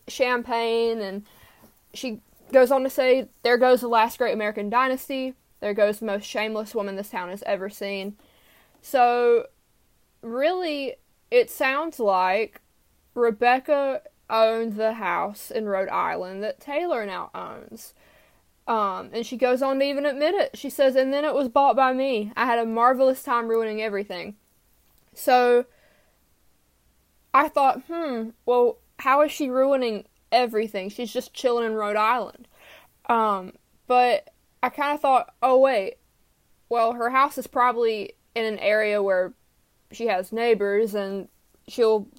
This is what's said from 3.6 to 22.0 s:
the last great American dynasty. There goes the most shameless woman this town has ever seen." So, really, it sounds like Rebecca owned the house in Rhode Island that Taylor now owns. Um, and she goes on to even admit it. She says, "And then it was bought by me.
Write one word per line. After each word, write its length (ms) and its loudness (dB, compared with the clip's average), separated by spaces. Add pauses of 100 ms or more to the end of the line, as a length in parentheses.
the 60 -6
last 300 2
great 160 -2
American 360 -4
dynasty. 640 -2 (240)
There 140 -4
goes 260 2
the 60 -8
most 200 -6
shameless 480 -6
woman 220 -6
this 140 -12
town 200 -8
has 160 -12
ever 240 -4
seen." 480 -10 (640)
So, 640 2 (760)
really, 720 -4 (340)
it 200 2
sounds 500 -4
like 600 0 (520)
Rebecca 880 0 (280)
owned 460 2
the 180 -2
house 580 -4
in 160 -4
Rhode 220 -2
Island 540 -4
that 160 -8
Taylor 460 -4
now 280 -8
owns. 600 -16 (720)
Um, 460 -2
and 120 -6
she 120 -10
goes 240 2
on 180 0
to 60 2
even 200 -2
admit 300 0
it. 220 -2
She 120 -10
says, 260 2
"And 180 2
then 100 0
it 100 0
was 140 0
bought 300 4
by 160 4
me. 420 -2